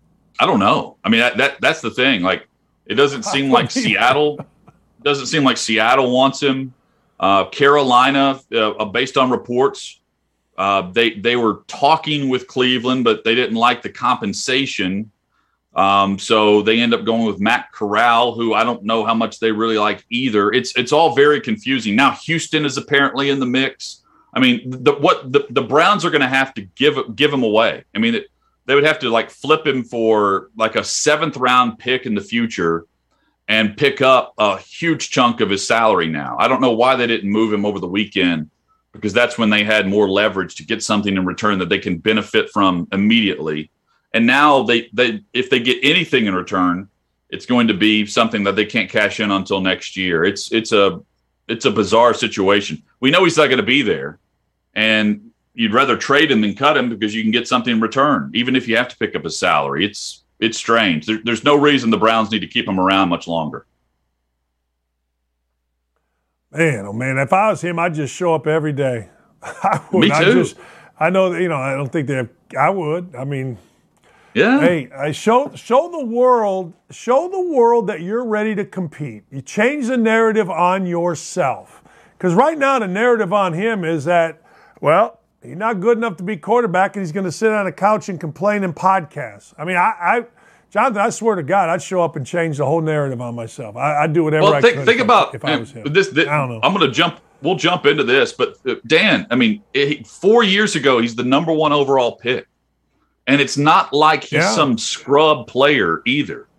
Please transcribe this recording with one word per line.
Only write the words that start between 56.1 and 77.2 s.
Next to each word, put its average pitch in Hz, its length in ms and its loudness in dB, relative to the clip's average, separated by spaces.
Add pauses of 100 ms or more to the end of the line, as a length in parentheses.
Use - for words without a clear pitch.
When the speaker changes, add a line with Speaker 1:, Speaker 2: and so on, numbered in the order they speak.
Speaker 1:
him 113 100 2
than 101 140 -2
cut 143 240 0
him 123 100 -2
because 107 260 -6
you 113 80 -6
can 110 80 0
get 120 160 -2
something 127 280 -2
in 110 60 2
return, 113 540 0
even 123 220 0
if 123 100 -2
you 113 100 -2
have 123 120 0
to - 80 -20
pick - 180 -6
up 82 100 -6
his 80 140 -8
salary. 76 460 0
It's, - 380 -10 (180)
it's 113 160 -2
strange. 104 480 0
There, 110 180 -4
there's 113 220 -4
no 147 120 4
reason 139 340 2
the 107 80 2
Browns 110 320 -2
need 107 80 -2
to 90 80 -8
keep 117 200 -4
him 95 140 -2
around 95 300 2
much 87 180 -6
longer. 80 380 -6 (2750)
Speaker 2:
Man, 139 360 -2
oh 101 60 -10
man, 131 260 -4
if 139 140 0
I 208 180 2
was 165 120 -4
him, 170 160 -4
I'd 170 160 -2
just 147 200 -6
show 170 200 0
up 156 120 -4
every 156 260 0
day. 127 360 -4 (180)
<laughs> - 160 -20
I - 380 -4 (100)
would. 185 100 2
Speaker 1:
Me - 120 4
Speaker 2:
I 160 120 2
Speaker 1:
too. 214 100 4
Speaker 2:
just, - 220 0 (440)
I 160 100 2
know 190 220 2
that, 170 80 -4
you 180 80 0
know, 156 80 -2
I 135 180 -4
don't 135 160 -6
think 143 180 -4
they 139 60 -2
have, 127 140 -4 (300)
I 151 120 2
would. 180 460 -6
I 131 80 -8
mean, 131 320 -6 (800)
Speaker 1:
Yeah. 240 260 4
Speaker 2:
hey, 175 360 2
I 147 160 -4
show, 247 420 2
show 294 360 0
the 320 140 -8
world, 220 720 0 (160)
show 277 380 -2